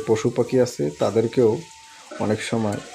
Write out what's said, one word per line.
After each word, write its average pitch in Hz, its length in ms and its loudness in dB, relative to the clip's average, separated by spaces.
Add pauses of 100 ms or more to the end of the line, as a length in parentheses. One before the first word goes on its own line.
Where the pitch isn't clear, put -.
পশু 113 220 2
পাখি 123 300 0
আছে, 120 240 0 (160)
তাদেরকেও 110 520 2 (680)
অনেক 107 220 0
সময় 107 360 -2 (180)